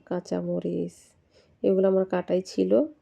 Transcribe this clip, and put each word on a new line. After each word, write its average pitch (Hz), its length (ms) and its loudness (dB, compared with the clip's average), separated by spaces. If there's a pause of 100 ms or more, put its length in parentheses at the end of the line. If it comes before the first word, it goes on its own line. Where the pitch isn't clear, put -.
কাঁচামরিচ, 175 880 -6 (720)
এগুলো 196 240 4
আমার 190 180 2
কাটাই 180 360 -2
ছিল। 190 300 -2 (300)